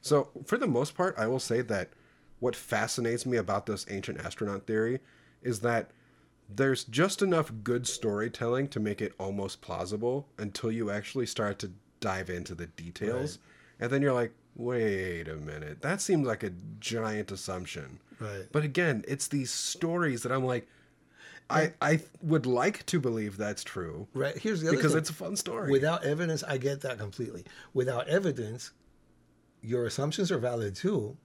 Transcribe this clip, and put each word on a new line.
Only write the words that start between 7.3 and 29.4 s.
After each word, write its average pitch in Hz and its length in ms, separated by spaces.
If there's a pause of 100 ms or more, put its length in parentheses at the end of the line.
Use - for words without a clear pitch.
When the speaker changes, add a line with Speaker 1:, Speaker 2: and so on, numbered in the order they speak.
Speaker 1:
good 120 240
storytelling 117 800
to 131 120
make 104 200
it 104 180
almost 98 440
plausible 104 760
until 107 340
you 113 200
actually 104 340
start 104 360
to 92 120 (280)
dive 95 280
into 90 260
the 85 120
details. 107 720
Speaker 2:
Right. - 120 (300)
Speaker 1:
And 120 100
then 139 120
you're 143 100
like, 120 200 (240)
"Wait 98 720
a 78 80
minute. 76 460
That 180 180
seems 156 260
like 110 160
a 101 100 (280)
giant 107 520
assumption." 90 640 (220)
Speaker 2:
Right. 101 320
Speaker 1:
But 151 120
again, 147 440
it's 139 200
these 139 220
stories 165 720
that 120 100
I'm 131 120
like, 123 240 (840)
I, 156 120
Speaker 2:
And 156 200
Speaker 1:
I 151 140
th-, - 120 (140)
would 156 240
like 127 400
to 175 140
believe 110 360
that's 104 280
true. 85 500
Speaker 2:
Right. 135 240
Here's 214 240
the 160 60
other 151 80
Speaker 1:
Because 151 160
Speaker 2:
thing. 160 80
Speaker 1:
it's 156 100
a 156 40
fun - 220
story. 117 340
Speaker 2:
Without 147 340
evidence, 156 400
I 139 140
get 139 240
that 127 160
completely. 104 460 (300)
Without 123 340
evidence, 123 640 (880)